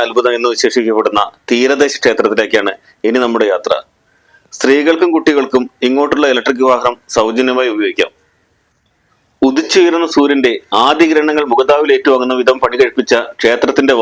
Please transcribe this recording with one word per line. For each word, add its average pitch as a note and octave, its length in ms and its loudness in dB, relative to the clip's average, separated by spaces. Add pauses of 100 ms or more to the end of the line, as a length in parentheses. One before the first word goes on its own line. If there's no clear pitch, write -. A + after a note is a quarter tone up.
അത്ഭുതം A#2+ 340 0
എന്ന് A#2+ 180 -2
വിശേഷിക്കപ്പെടുന്ന A2 680 0 (300)
തീരദേശ C3 520 0
ക്ഷേത്രത്തിലേക്കാണ് G#2+ 720 0 (340)
ഇനി A#2 180 -2
നമ്മുടെ A2+ 280 0
യാത്ര. F2 200 -2 (840)
സ്ത്രീകൾക്കും D#3 580 2
കുട്ടികൾക്കും C#3 500 0 (220)
ഇങ്ങോട്ടുള്ള C#3+ 460 0
ഇലക്ട്രിക് B2+ 360 -2
വാഹനം B2 260 0 (220)
സൗജന്യമായി B2+ 580 0
ഉപയോഗിക്കാം. F#2+ 360 -2 (1400)
ഉദിച്ചുയരുന്ന E3 680 0
സൂര്യന്റെ C#3 380 0 (320)
ആദ്യ D#3 260 2
കിരണങ്ങൾ D3+ 420 0
മുഖതാവിൽ C#3+ 440 2
ഏറ്റുവാങ്ങുന്ന C3 440 0
വിധം C3 220 2
പണി B2 180 -2
കഴിപ്പിച്ച B2 340 0 (260)
ക്ഷേത്രത്തിന്റെ C3 600 0